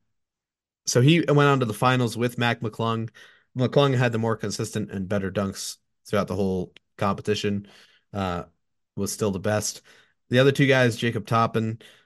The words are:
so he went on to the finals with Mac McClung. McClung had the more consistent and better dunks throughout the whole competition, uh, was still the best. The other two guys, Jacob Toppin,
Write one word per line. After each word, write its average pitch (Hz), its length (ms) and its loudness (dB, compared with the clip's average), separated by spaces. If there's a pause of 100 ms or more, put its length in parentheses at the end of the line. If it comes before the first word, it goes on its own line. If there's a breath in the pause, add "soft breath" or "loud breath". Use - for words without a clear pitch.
(840)
so - 140 2
he 156 220 6
went 143 280 4
on 135 120 4
to 123 40 2
the 107 80 -4
finals 127 440 0
with 120 200 -2
Mac 120 220 0
McClung. 113 500 -4 (480 loud breath)
McClung 131 400 2
had 123 140 2
the 113 60 -4
more 113 180 0
consistent 107 560 -6
and 95 160 -6
better 98 240 -4
dunks 98 460 -6 (280)
throughout 101 220 -2
the 98 80 -6
whole 95 380 -4 (240)
competition, 101 720 -4 (460 loud breath)
uh, 90 300 -4 (540)
was 98 160 -6
still 107 180 -2
the 92 80 -8
best. 104 420 -4 (480 soft breath)
The 120 100 2
other 135 120 6
two 139 160 2
guys, 127 300 2
Jacob 113 280 -2
Toppin, 113 540 0 (260 loud breath)